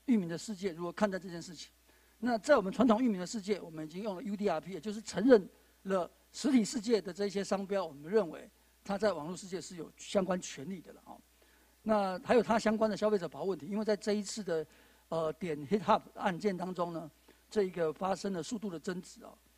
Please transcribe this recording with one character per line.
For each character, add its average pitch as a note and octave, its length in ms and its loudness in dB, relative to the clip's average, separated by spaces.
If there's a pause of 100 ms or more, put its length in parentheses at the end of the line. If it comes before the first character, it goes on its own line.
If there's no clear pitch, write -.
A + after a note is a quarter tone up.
域 B3+ 100 6
名 F3 140 2
的 E3 80 -4
世 G#3 180 -8
界 F#3 160 -4
如 E3 120 -8
何 F3 80 -4
看 G#3 180 2
待 F#3 100 -6
这 G3 80 -12
件 E3+ 140 -10
事 F3+ 140 -14
情？ - 160 -18 (480)
那 A#3 180 0
在 D4 180 6
我 A3+ 60 6
们 F#3 100 -2
传 B3+ 160 6
统 A3+ 160 6
域 B3 60 4
名 F#3+ 100 -2
的 F3+ 60 -6
世 G#3 160 -8
界， F#3 180 -2
我 E3+ 100 -12
们 D#3 160 -10
已 D3+ 40 -14
经 F3+ 140 -10
用 G#3 120 -4
了 F3 80 -10
U G#3 120 -6
D G3+ 120 -2
R D#3+ 140 0
P， E3+ 100 -12
也 F#3 80 -8
就 G#3 140 -6
是 A3 80 -8
承 - 260 0
认 A3 200 10 (360)
了 F#3+ 260 -2 (220)
实 - 200 0
体 B3 120 6
世 C4+ 160 -4
界 G#3 220 0
的 F3+ 100 -10
这 G3+ 180 -4
些 F#3+ 140 -4
商 G3 220 -2
标， F#3+ 200 -2
我 D#3 60 -12
们 D3 200 -12
认 G3+ 180 4
为 B2+ 200 -14 (340)
它 G3+ 140 -4
在 G#3 140 2
网 D#3 160 -6
络 F3+ 80 -8
世 F#3 100 -14
界 F3 140 -10
是 F#3 160 -14
有 D#3 220 -12
相 - 260 0
关 F#3 160 0
权 D3 300 -10
利 F#3+ 100 -8
的 - 140 -18
了 - 120 -20
哦。 - 140 -18 (640)
那 G3 360 0
还 - 160 4
有 A3 80 8
它 A3 160 2
相 G#3+ 160 2
关 A3 140 2
的 F#3+ 80 -2
消 G#3 120 2
费 G#3+ 80 4
者 E3+ 120 -4
保 C#3 140 -8
护 F#3+ 60 0
问 F3 100 -2
题， C#3 60 -12
因 G3+ 120 -4
为 G#3+ 80 -2
在 G#3+ 100 2
这 G#3 180 -2
一 G#3+ 80 0
次 G3+ 220 -8
的， D#3+ 220 -2 (440)
呃， D#3+ 240 0
点 D#3+ 240 -4 (100)
hip G3 140 2
hop G3+ 200 4 (140)
案 F#3+ 220 -2
件 F#3+ 180 -2
当 F3+ 180 -6
中 F3 180 -2
呢， D#3+ 180 -10 (400)
这 G3 200 0
个 E3 240 0
发 F#3+ 220 -2
生 G3 180 -4
了 E3 100 -4
数 A#3 160 -6
度 G#3 100 -6
的 E3 100 -8
争 F#3 220 -6
执 - 220 -20
哦。 - 140 -20 (200)